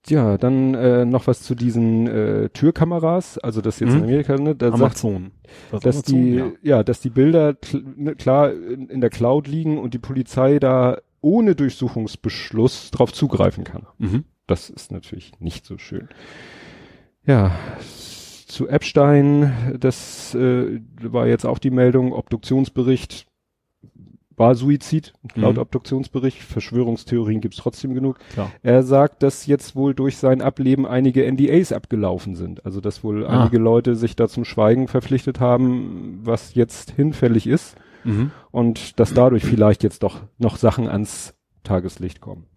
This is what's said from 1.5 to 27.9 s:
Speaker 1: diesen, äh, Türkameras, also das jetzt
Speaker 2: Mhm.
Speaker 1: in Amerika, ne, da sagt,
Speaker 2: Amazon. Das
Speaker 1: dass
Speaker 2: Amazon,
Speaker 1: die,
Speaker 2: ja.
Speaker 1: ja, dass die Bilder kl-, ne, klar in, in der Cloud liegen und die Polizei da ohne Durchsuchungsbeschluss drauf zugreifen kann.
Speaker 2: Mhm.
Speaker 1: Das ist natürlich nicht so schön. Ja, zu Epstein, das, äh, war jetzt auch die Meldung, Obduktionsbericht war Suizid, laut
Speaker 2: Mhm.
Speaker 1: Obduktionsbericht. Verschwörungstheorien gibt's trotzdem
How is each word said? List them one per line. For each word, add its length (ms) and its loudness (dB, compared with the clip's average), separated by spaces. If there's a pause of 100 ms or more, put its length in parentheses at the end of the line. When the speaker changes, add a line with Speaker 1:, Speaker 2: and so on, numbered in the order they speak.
Speaker 1:
diesen, 540 0
äh, 400 -2
Türkameras, 880 0
also 220 -6
das 180 -4
jetzt 120 0
Speaker 2:
Mhm. 80 4
Speaker 1:
in 60 2
Amerika, 320 0
ne, 200 -2
da 200 0
sagt, 60 4 (220)
Speaker 2:
Amazon. 260 -4 (400)
Das 120 -6
Speaker 1:
dass 140 2
Speaker 2:
Amazon, 240 0
Speaker 1:
die, 140 2
Speaker 2:
ja. 120 -2 (160)
Speaker 1:
ja, 200 2
dass 180 -2
die 100 -6
Bilder 440 4
kl-, 300 -8 (120)
ne, 200 -8
klar 360 2
in, 360 -12
in 120 -6
der 100 2
Cloud 360 0
liegen 320 -4
und 160 -8
die 60 -8
Polizei 580 0
da 400 2 (220)
ohne 340 4
Durchsuchungsbeschluss 1400 -2
drauf 220 2
zugreifen 500 0
kann. 240 -14 (120)
Speaker 2:
Mhm. 260 -2 (240)
Speaker 1:
Das 220 -4
ist 200 -20
natürlich 480 -16
nicht 260 -10
so 140 -16
schön. 300 -14 (1160)
Ja, 280 4 (960)
zu 180 -8
Epstein, 1120 2
das, 560 -6
äh, 460 -2 (200)
war 280 -2
jetzt 180 0
auch 140 -4
die 100 -2
Meldung, 420 4
Obduktionsbericht 1120 -2 (1080)
war 200 4
Suizid, 580 -2 (220)
laut 220 2
Speaker 2:
Mhm. 60 -4
Speaker 1:
Obduktionsbericht. 800 -4
Verschwörungstheorien 1000 -4
gibt's 160 -8
trotzdem 360 -6